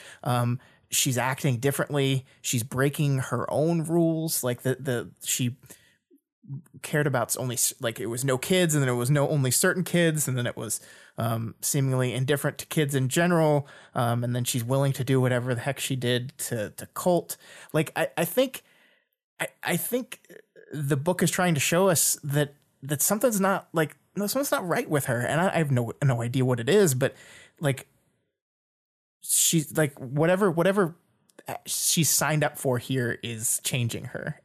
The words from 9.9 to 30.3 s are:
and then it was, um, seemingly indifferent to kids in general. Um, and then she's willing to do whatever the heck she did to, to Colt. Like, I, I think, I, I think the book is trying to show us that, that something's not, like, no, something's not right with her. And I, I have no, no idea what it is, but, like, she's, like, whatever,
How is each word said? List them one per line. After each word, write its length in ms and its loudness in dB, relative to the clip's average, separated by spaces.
and 100 -2
then 80 -2
it 100 -6
was, 240 -6
um, 420 -4
seemingly 540 0
indifferent 440 -2
to 80 -14
kids 280 0
in 140 0
general. 580 4
Um, 260 0
and 120 -2
then 100 -2
she's 180 -2
willing 300 0
to 100 -6
do 180 2
whatever 360 0
the 40 -4
heck 200 -4
she 160 -4
did 420 -2
to, 320 -6
to 240 -16
Colt. 420 0
Like, 240 0
I, 200 0
I 80 0
think, 380 -2
I, 80 -6
I 120 0
think 440 -6
the 240 0
book 240 -2
is 120 2
trying 220 2
to 60 0
show 280 4
us 340 2
that, 320 0
that 180 -4
something's 380 2
not, 320 0
like, 240 0
no, 140 -2
something's 240 -2
not 140 -2
right 220 -2
with 180 0
her. 140 0
And 200 0
I, 80 2
I 100 0
have 140 0
no, 280 0
no 220 2
idea 220 0
what 160 2
it 80 -4
is, 260 6
but, 200 0
like, 300 -2
she's, 480 2
like, 220 0
whatever, 520 2